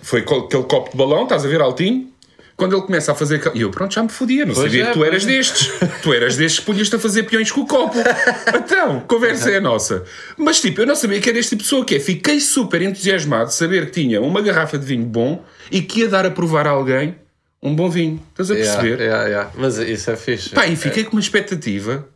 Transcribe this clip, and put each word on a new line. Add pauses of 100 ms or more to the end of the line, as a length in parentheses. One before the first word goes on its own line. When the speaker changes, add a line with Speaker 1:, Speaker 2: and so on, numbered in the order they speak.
Speaker 1:
foi
com
aquele
copo
de
balão,
estás
a
ver
altinho? (460)
Quando
ele
começa
a
fazer
aquele,
e
eu,
pronto,
já
me
fodia,
não
Speaker 2:
Pois
Speaker 1:
sabia
Speaker 2:
é,
Speaker 1:
que
tu
eras
Speaker 2:
pois
é.
Speaker 1:
destes. (340)
Tu
eras
destes
que
podias-te
a
fazer
peões
com
o
copo.
Speaker 2:
<laughs>
Speaker 1:
Então,
conversa
Speaker 2:
Uhum.
Speaker 1:
é
nossa. (320)
Mas,
tipo,
eu
não
sabia
que
era
este
tipo
de
pessoa
que
é.
Fiquei
super
entusiasmado
de
saber
que
tinha
uma
garrafa
de
vinho
bom (240)
e
que
ia
dar
a
provar
a
alguém (440)
um
bom
vinho. (100)
Estás
a
Speaker 2:
Yeah,
Speaker 1:
perceber?
Speaker 2:
yeah,
yeah.
Mas
isso
é
fixe.
Speaker 1:
Pá,
e
Speaker 2:
É.
Speaker 1:
fiquei
com
uma
expectativa.